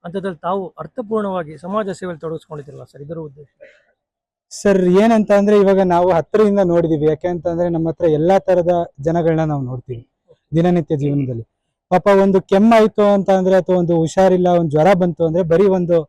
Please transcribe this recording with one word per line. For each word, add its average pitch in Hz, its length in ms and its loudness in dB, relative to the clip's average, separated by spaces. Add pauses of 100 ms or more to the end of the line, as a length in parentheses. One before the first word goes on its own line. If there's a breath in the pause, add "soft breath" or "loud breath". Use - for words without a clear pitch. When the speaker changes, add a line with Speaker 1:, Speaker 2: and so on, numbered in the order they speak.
Speaker 1:
ಅಂಥದ್ರಲ್ಲಿ 180 360 -10
ತಾವು 185 260 -6
ಅರ್ಥಪೂರ್ಣವಾಗಿ 190 880 -8
ಸಮಾಜ 196 320 -6
ಸೇವೆಯಲ್ಲಿ 175 320 -12
ತೊಡಗಿಸ್ಕೊಂಡಿದ್ದೀರಲ್ಲ 147 600 -14
ಸರ್, 139 180 -20
ಇದರ 160 160 -14
ಉದ್ದೇಶ? 147 300 -16 (1000 soft breath)
Speaker 2:
ಸರ್, 190 320 0
ಏನಂತ 208 500 2
ಅಂದ್ರೆ, 202 280 4
ಇವಾಗ 196 220 4
ನಾವು 180 300 2
ಹತ್ತಿರದಿಂದ 202 520 2
ನೋಡಿದೀವಿ. 165 420 0
ಯಾಕೆ 156 220 -2
ಅಂತಂದ್ರೆ, 175 420 -4
ನಮ್ಮ 165 200 -2
ಹತ್ರ 170 160 -4
ಎಲ್ಲಾ 165 340 2
ತರದ 175 460 0 (160)
ಜನಗಳನ್ನ 165 420 0
ನಾವು 147 180 -4
ನೋಡ್ತೀವಿ 123 480 -12 (460)
ದಿನನಿತ್ಯ 170 420 0
ಜೀವನದಲ್ಲಿ. 135 460 -4 (460)
ಪಾಪ 180 180 0 (140)
ಒಂದು 190 200 2
ಕೆಮ್ಮಾಯ್ತು 214 720 2
ಅಂತ 196 160 -2
ಅಂದ್ರೆ, 190 260 2
ಅಥವಾ 185 200 0
ಒಂದು 175 220 0
ಹುಷಾರಿಲ್ಲ, 180 500 2
ಒಂದು 175 240 0
ಜ್ವರ 156 220 4
ಬಂತು 175 320 -2
ಅಂದ್ರೆ, 170 180 -2
ಬರೀ 165 200 2
ಒಂದು 175 460 0